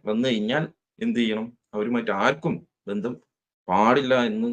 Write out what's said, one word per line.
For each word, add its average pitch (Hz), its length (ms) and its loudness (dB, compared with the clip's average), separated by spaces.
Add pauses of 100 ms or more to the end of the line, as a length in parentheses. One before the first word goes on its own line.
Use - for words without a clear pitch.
വന്നു 113 240 0
കഴിഞ്ഞാൽ 123 380 0 (320)
എന്ത് 113 200 -2
ചെയ്യണം, 110 380 -2 (160)
അവരുമായിട്ട് 110 380 -2
ആർക്കും 131 560 0 (200)
ബന്ധം 104 260 -4 (560)
പാടില്ല 123 540 4
എന്ന് 113 300 -2